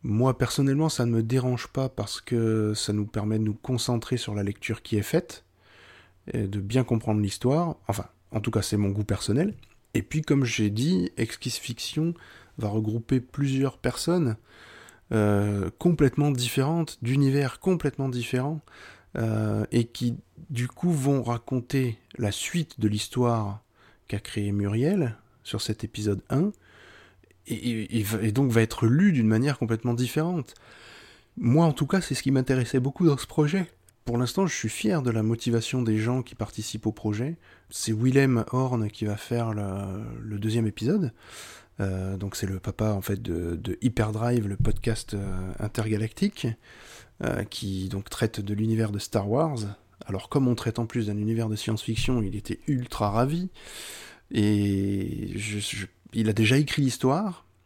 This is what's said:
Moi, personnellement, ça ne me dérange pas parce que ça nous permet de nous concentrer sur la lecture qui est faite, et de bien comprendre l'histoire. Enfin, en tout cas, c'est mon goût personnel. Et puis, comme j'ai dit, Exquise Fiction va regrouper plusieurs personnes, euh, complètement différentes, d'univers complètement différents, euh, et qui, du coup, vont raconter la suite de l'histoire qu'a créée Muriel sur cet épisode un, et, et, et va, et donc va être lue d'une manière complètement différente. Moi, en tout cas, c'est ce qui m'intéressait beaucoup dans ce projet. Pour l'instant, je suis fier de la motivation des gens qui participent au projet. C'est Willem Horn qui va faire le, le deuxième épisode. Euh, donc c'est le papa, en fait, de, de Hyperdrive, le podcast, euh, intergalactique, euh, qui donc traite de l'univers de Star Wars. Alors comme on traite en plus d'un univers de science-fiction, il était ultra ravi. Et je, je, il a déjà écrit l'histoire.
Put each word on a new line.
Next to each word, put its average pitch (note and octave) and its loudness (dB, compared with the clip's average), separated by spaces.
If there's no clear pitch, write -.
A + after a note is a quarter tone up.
Moi, A#2 2
personnellement, C#3 2
ça B2+ 0
ne A#2 2
me A2+ 4
dérange B2 0
pas C3 -2
parce - -8
que A2 2
ça G#2 -2
nous G#2 0
permet G#2+ -2
de A2 2
nous G#2+ 0
concentrer A#2+ -2
sur A#2 -4
la G2+ -2
lecture G#2+ -4
qui - -2
est G2+ 4
faite, - -2
et G#2+ -2
de G2+ -4
bien A#2+ 0
comprendre A2 0
l'histoire. C#3 0
Enfin, G2 -4
en A2 -4
tout A2 -2
cas, G#2+ 2
c'est - 0
mon G2+ 2
goût G#2 0
personnel. C#3+ 0
Et - 0
puis, D#3 -2
comme C#3 2
j'ai A2 0
dit, D#3+ 2
Exquise - -4
Fiction - -4
va G#2+ -2
regrouper A2 0
plusieurs C3+ -2
personnes, C#3 0
euh, G#2 4
complètement D3 4
différentes, C3+ 0
d'univers C3+ 2
complètement D3 0
différents, B2+ -2
euh, G#2+ 0
et A#2+ 4
qui, A#2+ -4
du B2 -2
coup, - 0
vont C#3 2
raconter A#2+ -2
la G#2 0
suite - -4
de A2 2
l'histoire G#2+ 0
qu'a G2+ -4
créée G2+ -4
Muriel A2+ 0
sur - -6
cet - -4
épisode G#2 -2
un, F3 2
et, - -4
et, A2+ -2
et G#2 0
va, G2+ -2
et G#2+ 2
donc B2+ 4
va A2+ 6
être - 2
lue E3+ 6
d'une A#2+ 4
manière B2 4
complètement A#2 0
différente. D#3 -2
Moi, D3 6
en D3+ 4
tout C#3 0
cas, F#3+ 2
c'est - -6
ce - -2
qui C3+ 0
m'intéressait C3 2
beaucoup C#3+ 2
dans C#3 6
ce - -10
projet. D#3 2
Pour A#2+ 0
l'instant, B2+ 2
je - -2
suis A2 -4
fier F3+ 0
de B2 0
la A2 2
motivation A#2 0
des A2 2
gens A#2+ 0
qui - -16
participent - -6
au G#2+ 4
projet. A#2 -4
C'est - -4
Willem B2+ 4
Horn B2 0
qui - -6
va G#2 -2
faire A#2 -4
le, G2 -6
le G#2+ -8
deuxième A2 0
épisode. C#3 0
Euh, F#2+ -2
donc G2 -6
c'est G2+ -4
le F#2+ -6
papa, G#2+ -2
en G2 -2
fait, G2+ -4
de, E2+ -2
de F#2+ -6
Hyperdrive, A2 0
le G2 -2
podcast, - 0
euh, F#2 -4
intergalactique, A2 -2
euh, - -2
qui F#2+ -6
donc G2 -6
traite - -2
de G2+ -4
l'univers A2 0
de G2+ -4
Star G2+ -2
Wars. C#3 0
Alors F#2+ -6
comme C3+ 2
on A#2+ 4
traite A2+ -2
en A2+ -2
plus A2+ -2
d'un G#2 -2
univers A2+ 0
de G#2+ -2
science-fiction, A2+ 0
il G#2 -2
était - -6
ultra B2 0
ravi. D3 0
Et G2+ 0
je, G#2 -6
je, G2+ -6
il A2 2
a G#2 2
déjà A2 4
écrit D3 2
l'histoire. C#3+ 0